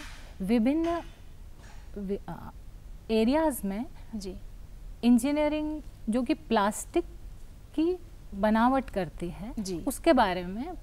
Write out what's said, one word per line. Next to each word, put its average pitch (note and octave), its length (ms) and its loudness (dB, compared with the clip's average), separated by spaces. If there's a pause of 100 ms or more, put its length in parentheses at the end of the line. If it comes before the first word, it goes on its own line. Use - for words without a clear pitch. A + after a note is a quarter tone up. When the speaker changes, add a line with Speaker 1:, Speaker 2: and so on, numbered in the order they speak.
(420)
Speaker 1:
विभिन्न C#4+ 600 4 (960)
वि-, G3 320 -4
अ, - 200 -10 (640)
areas B3+ 540 4
में G3+ 200 -4 (300)
Speaker 2:
जी। F#3+ 200 -6 (680)
Speaker 1:
engineering D4+ 760 4 (280)
जो A#3+ 120 2
कि C#4 120 2
plastic G#3+ 720 2 (720)
की F4 220 2 (380)
बनावट A3+ 540 4
करती F3 400 -4
है, G3+ 300 -8
Speaker 2:
जी। F#3+ 200 -4
Speaker 1:
उसके - 340 4
बारे F3+ 320 4
में B3 380 -6